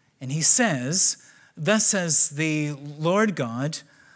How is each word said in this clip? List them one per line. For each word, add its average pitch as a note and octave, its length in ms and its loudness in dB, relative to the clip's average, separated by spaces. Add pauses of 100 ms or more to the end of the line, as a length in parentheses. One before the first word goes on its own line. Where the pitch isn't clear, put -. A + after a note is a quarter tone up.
(200)
And C3 120 -10
he D#3 100 -4
says, E3 760 2 (400)
"Thus G3+ 280 2
says F3 440 4
the D3+ 420 -2
Lord D#3 640 -2
God, C3 460 -6 (340)